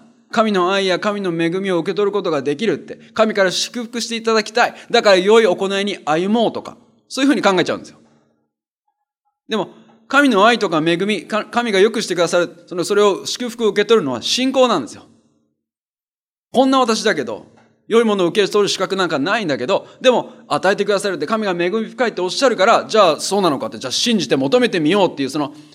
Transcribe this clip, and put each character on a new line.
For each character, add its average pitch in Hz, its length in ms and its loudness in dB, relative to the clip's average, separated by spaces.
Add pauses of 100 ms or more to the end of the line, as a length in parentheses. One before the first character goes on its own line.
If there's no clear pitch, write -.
(300)
神 220 200 2
の 185 220 0
愛 196 140 0
や 175 120 0
神 202 220 -4
の 190 100 -4
恵 165 200 -2
み 190 200 -4
を 175 80 0
受 165 140 -4
け - 20 -8
取 202 120 0
る 196 60 0
こ 202 100 -2
と 180 80 -4
が 143 120 -2
で 143 140 -2
き 226 100 -4
る 175 80 0
っ 120 40 -4
て、 - 180 -16 (160)
神 220 220 0
か 196 100 2
ら 180 60 2
祝 233 340 -6
福 233 160 -8
し 226 80 -8
て 233 80 -6
い 220 60 -8
た 226 120 0
だ 214 80 2
き 214 100 -12
た 240 160 2
い。 226 60 -10 (160)
だ 233 120 2
か 208 80 4
ら 190 60 8
良 208 240 6
い 220 60 4
行 190 340 -2
い 196 40 -2
に 202 200 -6
歩 175 280 0
も 226 160 2
う - 40 -2
と 110 100 -8
か、 - 140 -16 (320)
そ - 140 -8
う - 20 2
い - 20 2
う - 20 4
ふ - 40 4
う - 20 2
に 190 80 -2
考 196 80 2 (100)
え 151 40 0
ち - 60 -2
ゃ 113 40 -2
う - 20 -2
ん 80 40 -12
で - 60 -18
す - 40 -20
よ。 - 80 -20 (1500)
で 214 80 -4
も、 185 140 -4 (380)
神 285 220 4
の 202 160 4
愛 233 120 4
と 190 120 -2
か 165 80 0
恵 170 200 0
み、 196 280 -4
か-、 214 180 -4
神 240 280 -4
が 190 80 2
良 220 100 4
く 226 120 -4
し - 40 -8
て 185 80 -6
く 170 60 -2
だ 165 80 2
さ 175 100 0
る、 - 280 -4
そ - 80 -14
の、 175 100 -4
そ 202 100 -2
れ 202 80 4
を 202 240 0
祝 247 240 -8
福 226 160 -4
を - 20 2
受 196 140 0
け - 40 -2
取 220 140 4
る 165 40 -4
の 131 80 -4
は 123 100 -6
信 262 300 -2
仰 254 160 4
な 202 100 0
ん 131 40 -4
で - 60 -10
す - 80 -18
よ。 - 80 -20 (1500)
こ 262 120 4
ん 262 60 2
な 269 100 4
私 226 240 0
だ 208 100 2
け 143 100 -4
ど、 104 260 -12 (420)
良 226 80 4
い 233 40 2
も 208 120 2
の 185 80 2
を 170 40 2
受 190 180 0
け - 40 -8
取 208 120 2
る 185 80 2
資 - 80 -4
格 190 180 -2
な 190 80 0
ん 165 60 -2
か 156 80 -2
な 190 200 -2
い 220 60 -4
ん 165 40 -4
だ 135 100 -2
け 123 80 -4
ど、 185 200 -2 (140)
で 254 100 6
も、 208 220 0 (160)
与 147 220 2
え 202 60 0
て 196 100 -2
く 208 60 0
だ 196 60 0
さ 196 120 -2
る 180 60 -4
っ - 20 -12
て、 147 80 -4
神 220 180 -4
が 196 60 -2
恵 175 180 -2
み 220 220 -2
深 247 160 -2
い 214 60 -2
っ - 20 -
て 180 80 -4
お 180 60 -2
っ - 20 -6
し 180 120 -4
ゃ 262 60 4
る 226 80 2
か 185 80 2
ら、 170 220 4
じ 147 100 -2
ゃ 185 160 6
あ 120 80 -4
そ 190 200 -2
う - 20 2
な 170 80 2
の 131 80 -2
か - 80 -6
っ - 40 -10
て、 113 80 -14
じ 123 80 -10
ゃ 123 40 -8
あ - 20 -6
信 226 260 0
じ 156 120 -4
て 160 60 2
求 135 240 2
め 247 100 2
て 180 100 -2
み 151 100 0
よ 190 180 4
う - 40 -6
っ - 20 -18
て 139 80 -6
い 135 40 -2
う、 - 20 -8
そ 151 100 -6
の、 143 140 -4 (220)